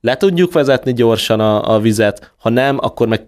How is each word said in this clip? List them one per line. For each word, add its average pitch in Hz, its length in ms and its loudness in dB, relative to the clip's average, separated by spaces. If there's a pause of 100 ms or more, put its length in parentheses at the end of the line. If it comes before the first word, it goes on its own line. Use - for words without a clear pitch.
le 131 160 -2
tudjuk 180 360 0
vezetni 135 400 0
gyorsan 113 460 0
a, 107 360 0
a 107 40 2
vizet, 107 580 -2
ha - 120 -4
nem, 131 320 0
akkor - 260 -2
meg 113 200 -2